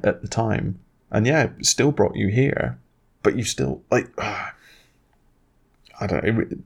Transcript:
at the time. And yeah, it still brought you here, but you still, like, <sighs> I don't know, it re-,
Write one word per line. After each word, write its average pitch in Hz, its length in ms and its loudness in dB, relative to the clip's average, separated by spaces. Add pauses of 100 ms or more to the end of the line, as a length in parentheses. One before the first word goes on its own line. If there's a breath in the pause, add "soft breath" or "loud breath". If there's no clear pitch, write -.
at - 160 0
the 101 60 -10
time. 107 520 -2 (320)
And 110 160 2
yeah, 143 220 2 (100)
it - 60 -8
still - 260 4
brought 107 240 2
you 98 140 0
here, 123 480 0 (460)
but 104 120 4
you 120 80 -2
still, - 380 -4 (100)
like, - 220 0
<sighs> - 80 -10
I - 320 -8 (1500 loud breath)
don't - 160 -2
know, 98 60 2
it - 20 2
re-, - 340 -2